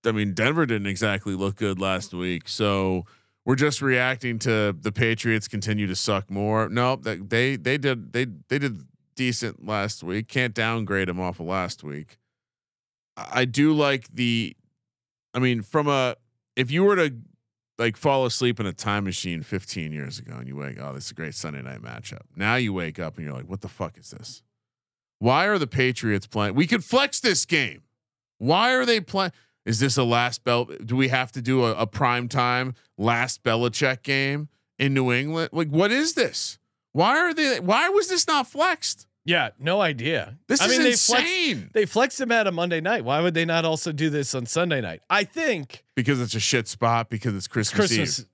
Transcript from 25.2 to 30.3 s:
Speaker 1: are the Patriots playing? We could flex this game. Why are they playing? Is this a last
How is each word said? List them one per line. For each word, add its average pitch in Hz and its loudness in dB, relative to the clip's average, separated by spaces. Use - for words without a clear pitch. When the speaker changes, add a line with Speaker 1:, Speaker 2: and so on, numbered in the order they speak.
Speaker 1:
are 208 2
the 151 2
Patriots 120 0
playing? 104 -2
We 151 4
could 220 2
flex 269 2
this 208 2
game. 127 0
Why 190 2
are 254 2
they 233 4
playing? 190 -2
Is 110 0
this 131 2
a 131 4
last 120 2